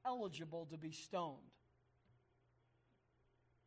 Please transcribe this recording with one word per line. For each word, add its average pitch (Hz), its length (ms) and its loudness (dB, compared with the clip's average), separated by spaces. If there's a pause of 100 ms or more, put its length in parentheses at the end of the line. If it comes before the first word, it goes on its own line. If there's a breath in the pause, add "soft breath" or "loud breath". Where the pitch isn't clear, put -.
eligible 170 640 2
to 160 60 -4
be 156 160 -2
stoned. 160 460 0 (2250)